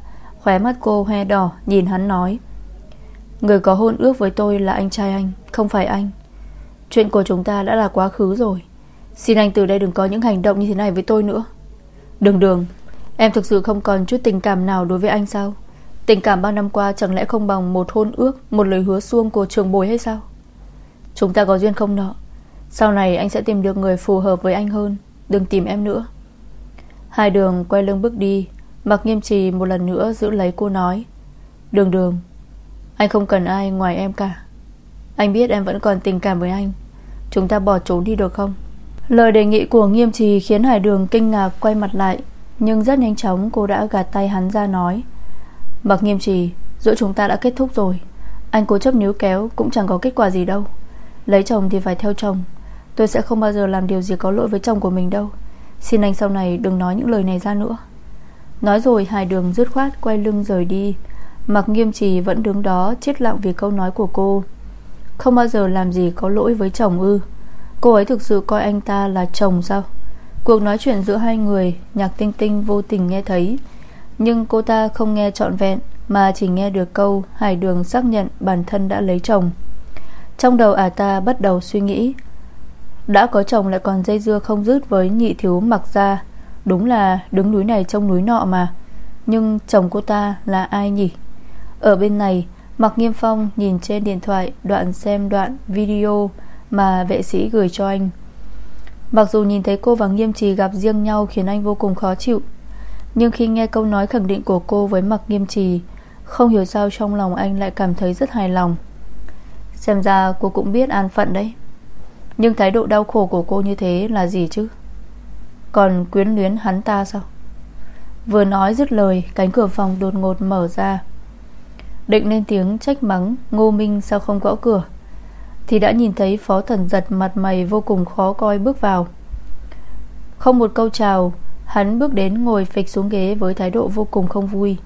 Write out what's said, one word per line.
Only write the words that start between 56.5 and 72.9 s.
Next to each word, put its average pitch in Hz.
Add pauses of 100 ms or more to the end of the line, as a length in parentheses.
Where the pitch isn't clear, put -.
đừng 190
nói 180
những 240
lời 208
này 185
ra 202
nữa." 214 (840)
Nói 208
rồi 233
Hải 196
Đường 180
dứt 240
khoát 277
quay 220
lưng 208
rời 190
đi. 190 (500)
Mặc 202
Nghiêm 220
Trì 190
vẫn 185
đứng 202
đó 190
chết 285
lặng -
vì 185
câu 202
nói 190
của 196
cô. 196 (720)
Không 247
bao 240
giờ 208
làm 185
gì 180
có 185
lỗi 226
với 202
chồng 185
ư? 202 (600)
Cô 240
ấy 202
thực 247
sự 196
coi 208
anh 202
ta 202
là 190
chồng 180
sao? 196 (640)
Cuộc 220
nói 208
chuyện 214
giữa 202
hai 226
người, 196 (180)
Nhạc 196
Tinh 208
Tinh 208
vô 202
tình 190